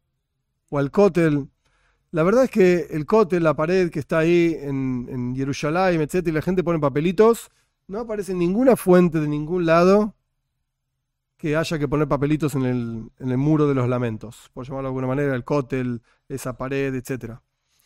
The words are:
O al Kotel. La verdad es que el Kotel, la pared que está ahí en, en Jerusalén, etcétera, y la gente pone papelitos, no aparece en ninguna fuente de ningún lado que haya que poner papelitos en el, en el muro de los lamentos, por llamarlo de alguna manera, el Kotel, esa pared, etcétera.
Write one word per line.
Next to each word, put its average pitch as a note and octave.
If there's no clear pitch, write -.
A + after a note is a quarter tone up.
O D3
al C#3
Kotel. D#3+
La D#3
verdad A3
es A#3
que F3+
el D3+
Kotel, G3+
la D#3
pared E3+
que D#3+
está E3
ahí E3+
en, C3
en B2
Jerusalén, D#3+
etcétera, E3+
y D#3
la D3+
gente F3+
pone E3
papelitos, D#3+
no G3
aparece G#3
en F3+
ninguna G#3
fuente F3+
de D3+
ningún D3+
lado F#3+
que D3+
haya D#3+
que C#3+
poner C#3+
papelitos C#3+
en C3
el, A#2
en C3
el B2+
muro D3
de C#3+
los B2
lamentos, A#2
por C3
llamarlo C3+
de -
alguna C3
manera, C#3
el B2
Kotel, B2+
esa C3
pared, C3+
etcétera. A#2+